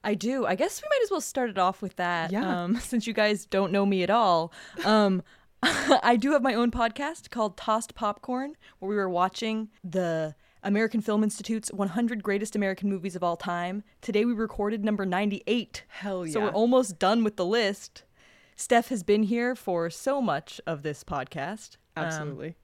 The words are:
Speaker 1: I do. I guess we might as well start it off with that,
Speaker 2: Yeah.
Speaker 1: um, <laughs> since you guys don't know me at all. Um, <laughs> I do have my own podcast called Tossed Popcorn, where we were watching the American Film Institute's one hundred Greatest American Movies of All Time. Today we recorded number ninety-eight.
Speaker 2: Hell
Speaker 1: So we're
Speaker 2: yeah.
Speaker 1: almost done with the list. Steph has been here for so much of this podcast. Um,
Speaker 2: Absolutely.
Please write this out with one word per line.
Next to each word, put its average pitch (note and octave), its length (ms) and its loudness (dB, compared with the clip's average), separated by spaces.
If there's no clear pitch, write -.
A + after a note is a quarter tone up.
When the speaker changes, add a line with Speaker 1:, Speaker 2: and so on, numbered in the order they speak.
Speaker 1:
I G#3 100 0
do. A#3 320 -2
I F#3 100 2
guess D#4+ 260 -2
we D5+ 80 -10
might C#5 140 4
as G4 80 0
well F4 100 0
start B3 280 -2
it F#3+ 80 -6
off F#3 240 2
with F#3+ 140 -8
that, F3 360 0
Speaker 2:
Yeah. F#3 320 0
Speaker 1:
um, F#3 120 2
<laughs> A#3+ 40 -4
since A#3+ 280 -2
you A3 60 -4
guys G#3+ 320 2
don't G3 260 0
know G3+ 140 4
me F#3+ 180 4
at F3 80 0
all. F3+ 420 4
Um, G#3 380 4
<laughs> - 220 -10
I C#4 520 4
do B3+ 180 2
have C#4 100 4
my C4 100 2
own A#3 180 2
podcast B3+ 600 -4
called G#3+ 260 -2
Tossed A3+ 380 -2
Popcorn, B3+ 580 -4
where F#3+ 120 -6
we G#3 60 0
were F#3+ 140 0
watching G#3 600 0
the D#3+ 520 -2
American G#3+ 380 2
Film G#3+ 220 2
Institute's G#3+ 500 -4
one G3 160 -2
hundred A3+ 340 -2
Greatest G3+ 320 -2
American G3 340 -2
Movies F#3 260 -4
of F3 80 -4
All E3+ 120 0
Time. F3+ 480 -6
Today G#3 240 0
we A#3+ 80 2
recorded G#3 520 -2
number G3+ 200 0
ninety-eight. G3+ 800 -2
Speaker 2:
Hell F#3 400 -6
Speaker 1:
So G3+ 140 -2
we're G#3+ 60 0
Speaker 2:
yeah. - 60 0
Speaker 1:
almost A#3 460 2
done A3 260 4
with G#3+ 100 -2
the F3+ 100 0
list. G3+ 580 -2
Steph A#3 280 4
has G#3+ 140 -4
been G#3 200 4
here A#3+ 320 0
for E3+ 340 -2
so C4+ 320 -2
much D#3+ 460 -4
of D3+ 160 -6
this D3+ 220 -6
podcast. D3+ 720 -8
Um, D#3+ 120 -6
Speaker 2:
Absolutely. D#3 560 -8